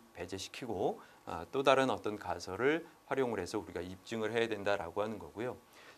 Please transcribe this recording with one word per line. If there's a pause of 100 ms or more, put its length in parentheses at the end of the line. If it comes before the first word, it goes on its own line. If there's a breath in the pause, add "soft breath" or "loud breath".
(140)
배제시키고, (260 loud breath)
아,
또
다른
어떤
가설을 (200 loud breath)
활용을
해서
우리가
입증을
해야
된다라고
하는
거고요. (420 loud breath)